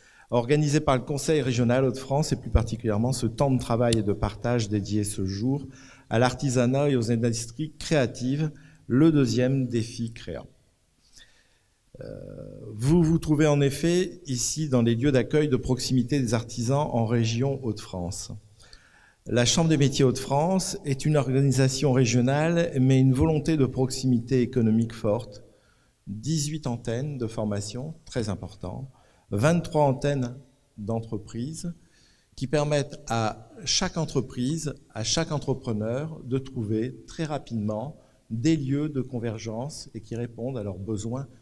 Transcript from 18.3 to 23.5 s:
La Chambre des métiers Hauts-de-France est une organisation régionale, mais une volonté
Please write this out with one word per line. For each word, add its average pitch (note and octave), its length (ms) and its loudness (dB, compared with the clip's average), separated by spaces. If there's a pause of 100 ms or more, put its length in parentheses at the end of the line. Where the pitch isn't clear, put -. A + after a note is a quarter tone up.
La A#2 180 2
Chambre E3 240 2
des D#3 80 4
métiers C#3 260 4
Hauts-de-France D3+ 800 0
est C#3 220 -4
une D3+ 100 4
organisation C3 760 2
régionale, C#3 880 2
mais C3 180 6
une C3 140 6
volonté D#3 420 2